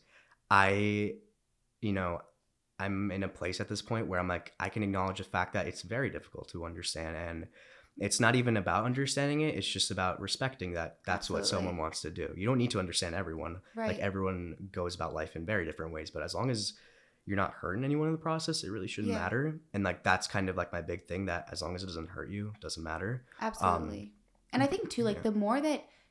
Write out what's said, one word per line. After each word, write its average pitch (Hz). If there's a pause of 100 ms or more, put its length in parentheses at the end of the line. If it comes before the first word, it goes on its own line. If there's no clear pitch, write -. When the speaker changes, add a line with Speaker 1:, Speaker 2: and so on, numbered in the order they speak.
(500)
Speaker 1:
I, 101 (680)
you 107
know, 90 (580)
I'm 98
in 98
a 92
place 90
at 101
this 104
point 113
where 90
I'm 90
like, 87
I 92
can 110
acknowledge 95
the 95
fact 90
that 95
it's -
very 110
difficult -
to 85
understand. 82
And 82 (520)
it's 101
not 120
even 120
about 92
understanding 139
it. 156
It's 98
just -
about 92
respecting 98
that 82
that's 90
what 85
Speaker 2:
Absolutely. 101
Speaker 1:
someone 92
wants 78
to -
do. 87
You 92
don't 131
need 120
to 107
understand 87
everyone. 85 (140)
Speaker 2:
Right. 226
Speaker 1:
Like, 208
everyone 95
goes 87
about 82
life 80
in 82
very 98
different 80
ways. 76
But 76
as 85
long 107
as 104 (520)
you're 98
not 98
hurting 92
anyone 147
in 160
the 160
process, 160
it 92
really 95
shouldn't -
Speaker 2:
Yeah. -
Speaker 1:
matter. 131 (140)
And, 101
like, 90
that's 92
kind 95
of, 90
like, 87
my 87
big 85
thing, 92
that 87
as 85
long 85
as 92
it 95
doesn't 82
hurt 78
you, 104
it -
doesn't 82
matter. 90 (140)
Um, -
Speaker 2:
Absolutely. 95 (400)
And 254
I 277
think, 392
too, 233
like, 214
Speaker 1:
yeah. -
Speaker 2:
the 220
more 214
that 302 (260)